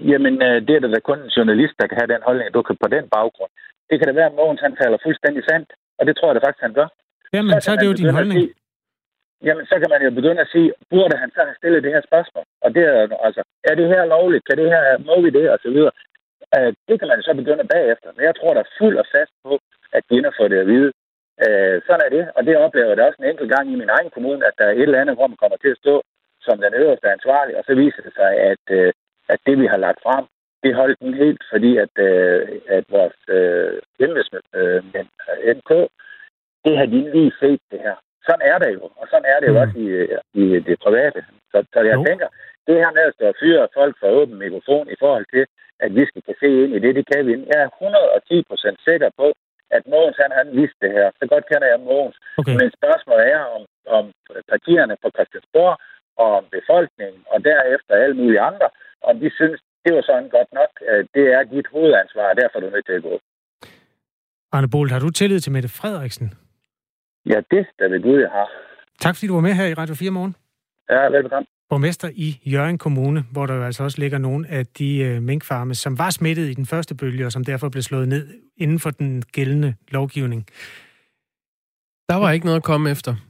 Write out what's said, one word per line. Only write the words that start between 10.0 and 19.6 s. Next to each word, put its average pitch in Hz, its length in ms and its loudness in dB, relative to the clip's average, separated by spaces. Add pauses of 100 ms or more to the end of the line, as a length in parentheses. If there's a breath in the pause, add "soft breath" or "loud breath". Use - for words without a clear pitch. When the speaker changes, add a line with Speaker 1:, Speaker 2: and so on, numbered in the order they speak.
Speaker 1:
jo 123 120 0
begynde 160 260 0
at - 100 -20
sige, 165 120 4 (260)
burde 180 280 4
han 127 140 -8
så 175 120 -2
have 135 140 -14
stillet 170 240 2
det 143 100 -2
her 151 140 0
spørgsmål? 165 360 -2 (200)
Og 120 100 4
det 170 80 4 (100)
er, 120 40 4 (300)
altså, - 140 -4 (280)
er 156 100 2
det 170 140 2
her 180 100 2 (120)
lovligt? 175 340 2
Kan 135 120 -4
det 160 140 2
her, 160 80 2 (260)
må 165 60 4 (100)
vi 160 40 4 (100)
det? 160 140 2
Og 104 100 0
så 120 120 -6
videre. 151 180 4 (640 soft breath)
Øh, 123 140 2 (160)
det 226 120 2
kan 180 120 -8
man 113 160 0
så 165 40 -2 (100)
begynde 147 340 -2
bagefter. 127 400 0
Men 139 140 -4
jeg 165 100 -2
tror 160 140 0
da 120 100 0 (160)
fuld 214 240 4
og - 120 -4
fast 147 180 0 (120)
på, 139 80 -2 (440)